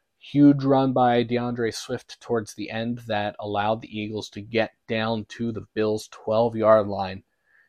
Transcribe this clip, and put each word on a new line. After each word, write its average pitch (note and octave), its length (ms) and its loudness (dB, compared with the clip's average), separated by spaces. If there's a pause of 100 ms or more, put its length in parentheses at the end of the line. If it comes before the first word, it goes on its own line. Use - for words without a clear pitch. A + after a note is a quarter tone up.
(200)
Huge C#3 420 4
run C3+ 300 2
by B2 320 4
DeAndre A#2+ 500 -2
Swift - 460 -12
towards A2+ 340 -4
the G#2 160 -10
end A#2 380 -6
that G#2 320 -4
allowed G#2 400 -2
the - 180 -12
Eagles G#2+ 320 -8
to G#2 100 -14
get A2 320 -2 (140)
down A2+ 440 -4
to A#2 200 -6
the G#2 240 -10
Bills' G#2+ 380 -2
twelve-yard A2 720 4
line. F#2+ 380 -6 (440)